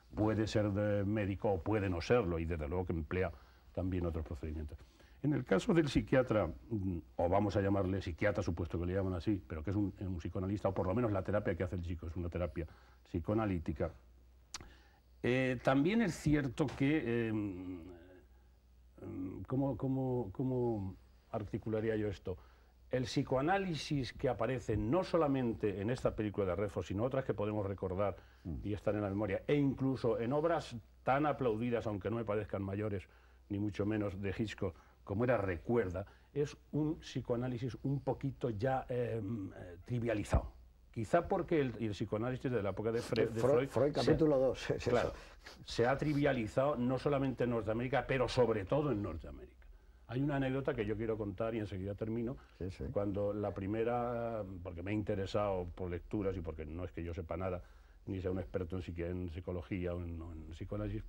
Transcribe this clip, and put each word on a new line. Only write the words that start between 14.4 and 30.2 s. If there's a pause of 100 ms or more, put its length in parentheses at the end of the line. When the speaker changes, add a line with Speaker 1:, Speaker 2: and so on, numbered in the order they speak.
Speaker 1:
eh,
también
es
cierto
que,
eh,
mm, (1700)
¿cómo,
cómo,
cómo (360)
articularía
yo
esto? (540)
El
psicoanálisis
que
aparece
no
solamente
en
esta
película
de
Redford,
sino
otras
que
podemos
recordar (300)
Speaker 2:
Mm.
Speaker 1:
y
están
en
la
memoria,
e
incluso
en